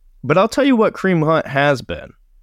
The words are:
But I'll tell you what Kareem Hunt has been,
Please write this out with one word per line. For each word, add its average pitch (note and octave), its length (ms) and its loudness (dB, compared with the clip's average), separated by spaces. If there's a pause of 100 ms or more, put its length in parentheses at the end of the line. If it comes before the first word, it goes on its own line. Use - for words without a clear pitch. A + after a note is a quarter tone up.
(240)
But C#3 120 0
I'll G3+ 120 4
tell C4+ 160 0
you C4+ 100 4
what G#3+ 200 2
Kareem F3 300 0
Hunt D#3+ 220 0
has C#3 360 0
been, D2 280 -12 (320)